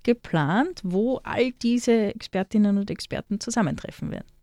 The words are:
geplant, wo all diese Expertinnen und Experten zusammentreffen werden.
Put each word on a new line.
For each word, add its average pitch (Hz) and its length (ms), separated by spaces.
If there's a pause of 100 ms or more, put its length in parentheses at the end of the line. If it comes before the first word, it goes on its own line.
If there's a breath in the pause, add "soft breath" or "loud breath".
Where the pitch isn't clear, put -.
geplant, 233 800
wo 208 400
all 247 260
diese 233 640
Expertinnen 202 640
und 202 120
Experten - 500
zusammentreffen - 680
werden. - 160 (160)